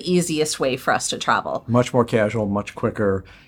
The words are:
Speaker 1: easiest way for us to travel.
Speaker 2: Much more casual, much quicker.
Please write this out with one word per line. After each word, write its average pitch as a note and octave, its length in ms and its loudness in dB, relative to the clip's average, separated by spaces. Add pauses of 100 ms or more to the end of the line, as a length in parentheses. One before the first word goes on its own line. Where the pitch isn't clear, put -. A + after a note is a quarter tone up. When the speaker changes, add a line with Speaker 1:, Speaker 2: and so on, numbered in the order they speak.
(120)
Speaker 1:
easiest D#3+ 480 0
way C3+ 160 0
for - 160 -2
us - 200 0
to A#2+ 60 -4
travel. F#2 500 -2
Speaker 2:
Much B2 260 2
more B2 100 4
casual, A2 440 0
much G2+ 280 -4
quicker. G2+ 480 -2 (240)